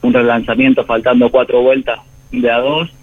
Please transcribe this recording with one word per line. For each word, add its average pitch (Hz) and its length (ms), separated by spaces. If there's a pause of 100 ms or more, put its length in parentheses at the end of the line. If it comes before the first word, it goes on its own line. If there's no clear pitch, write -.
un 123 100
relanzamiento 120 720
faltando 120 460
cuatro 123 320
vueltas 131 380 (320)
de 120 180
A 117 80
dos 151 320 (120)